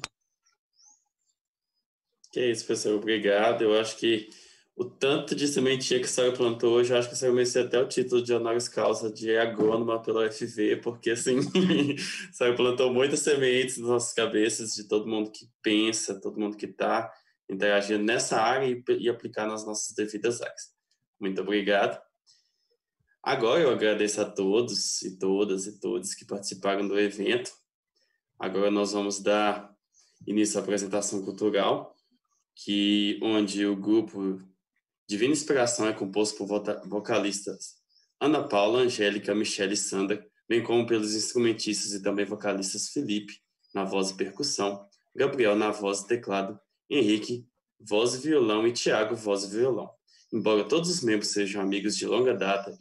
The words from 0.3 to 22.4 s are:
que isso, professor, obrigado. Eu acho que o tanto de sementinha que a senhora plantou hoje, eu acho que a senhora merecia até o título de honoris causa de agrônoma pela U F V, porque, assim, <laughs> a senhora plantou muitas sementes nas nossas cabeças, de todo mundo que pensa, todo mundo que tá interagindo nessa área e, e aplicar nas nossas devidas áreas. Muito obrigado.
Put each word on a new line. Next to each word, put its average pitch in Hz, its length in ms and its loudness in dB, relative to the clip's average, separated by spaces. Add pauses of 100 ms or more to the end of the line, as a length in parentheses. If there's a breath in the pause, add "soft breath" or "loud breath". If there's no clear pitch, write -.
que 123 200 0
isso, 110 140 -4
professor, 107 300 -2
obrigado. 107 680 2
Eu 107 160 4
acho 113 180 -4
que 113 320 0 (460 loud breath)
o 120 100 -4
tanto 143 500 -2
de 143 120 0
sementinha 131 520 0
que 123 60 -2
a - 40 -6
senhora 123 260 2
plantou 117 380 2
hoje, 123 200 4
eu 120 40 4
acho 120 100 0
que - 80 -12
a - 20 -6
senhora 127 180 2
merecia 123 280 2
até 120 160 0
o 135 80 2
título 123 340 2
de 120 100 -4
honoris 117 380 0
causa 110 420 0
de 110 240 -2
agrônoma 113 640 2
pela 110 200 0
U - 20 2
F 110 220 -4
V, 110 320 0
porque, 117 320 -4
assim, 123 300 0
<laughs> 147 920 0
a - 40 -20
senhora 120 220 2
plantou 123 380 2
muitas 143 280 2
sementes 131 580 2
nas 120 100 -2
nossas 120 240 0
cabeças, 110 640 0
de 104 120 -12
todo 107 200 0
mundo 107 240 -2
que - 180 -18 (140)
pensa, 107 580 0
todo 104 180 -8
mundo 104 160 -2
que - 120 -10
tá - 440 -2 (380 loud breath)
interagindo 101 540 2
nessa 120 360 0
área 131 280 2
e, 123 160 -2 (160)
e 120 100 0
aplicar 113 380 -4
nas 110 180 -6
nossas 107 300 -6
devidas 107 460 -2
áreas. - 340 -12 (440)
Muito 95 220 -2
obrigado. 101 580 0 (1200 soft breath)